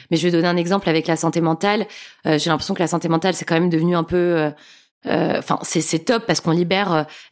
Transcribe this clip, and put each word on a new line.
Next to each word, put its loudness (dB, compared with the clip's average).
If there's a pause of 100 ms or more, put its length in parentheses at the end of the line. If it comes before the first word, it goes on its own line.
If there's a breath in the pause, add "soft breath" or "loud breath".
(100)
Mais 2
je 0
vais 2
donner 4
un 2
exemple 0
avec 2
la 0
santé 0
mentale. 0 (400 loud breath)
Euh, 4
j'ai -2
l'impression -2
que -2
la 0
santé -2
mentale, 2
c'est -8
quand -2
même 2
devenu 2
un 0
peu, -2
euh, 2 (580 loud breath)
euh, 0
enfin, -2
c'est, -2
c'est 0
top -2
parce 0
qu'on 0
libère, 0
euh, 2 (300 loud breath)